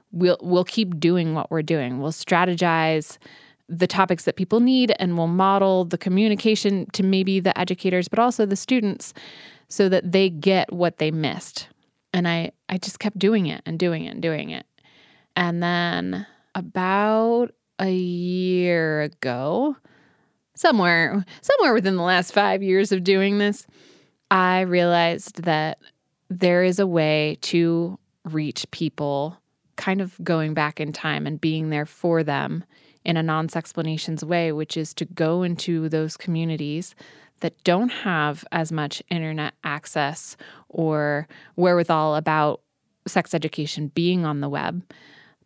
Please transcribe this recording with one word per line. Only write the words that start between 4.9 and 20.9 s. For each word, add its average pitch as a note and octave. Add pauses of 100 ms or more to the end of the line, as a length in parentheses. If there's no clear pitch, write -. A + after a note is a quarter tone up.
and F3
we'll E3
model F#3+
the F3
communication G3+
to -
maybe F#3+
the F3+
educators, F3+
but -
also A#3
the G3
students, A3 (560)
so G3
that F3+
they F#3+
get F3+
what F3
they D#3
missed." - (440)
And F3+
I, E3+ (160)
I F#3
just -
kept G#3
doing G3
it G#2
and E3
doing E3
it -
and -
doing D#3
it. - (680)
And F3
then F3 (280)
about G#3+ (260)
a F#3+
year F3+
ago, D3+ (800)
somewhere, F3+ (180)